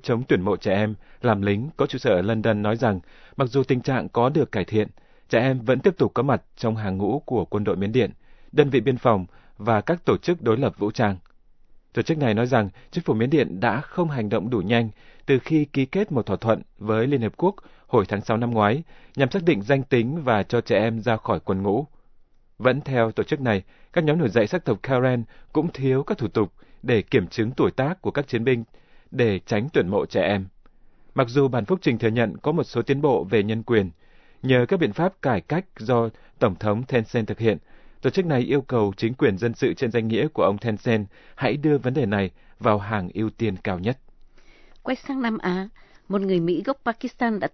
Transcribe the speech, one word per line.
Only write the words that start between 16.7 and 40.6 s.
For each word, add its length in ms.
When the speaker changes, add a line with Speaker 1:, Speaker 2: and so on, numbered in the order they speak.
Speaker 1:
với 300
Liên 140
Hiệp 160
Quốc 180
hồi 200
tháng 140
sáu 160
năm 140
ngoái 320
nhằm 160
xác 120
định 180
danh 220
tính 400
và 200
cho 180
trẻ 180
em 220
ra 160
khỏi 220
quân 240
ngũ. 220
Vẫn 240
theo 300
tổ 120
chức 180
này, 220
các 100
nhóm 160
nổi 100
dậy 180
sắc 180
tộc 180
Karen 400
cũng 200
thiếu 300
các 140
thủ 100
tục 260
để 180
kiểm 260
chứng 240
tuổi 200
tác 300
của 100
các 160
chiến 160
binh 200
để 280
tránh 340
tuyển 140
mộ 180
trẻ 160
em. 260
Mặc 140
dù 180
bản 180
phúc 160
trình 160
thừa 100
nhận 300
có 140
một 120
số 180
tiến 200
bộ 220
về 200
nhân 200
quyền, 260
nhờ 240
các 120
biện 140
pháp 280
cải 200
cách 240
do 320
Tổng 160
thống 280
Thein 220
Sein 200
thực 140
hiện, 180
tổ 80
chức 160
này 160
yêu 200
cầu 360
chính 160
quyền 240
dân 160
sự 200
trên 180
danh 160
nghĩa 200
của 160
ông 140
Thein 200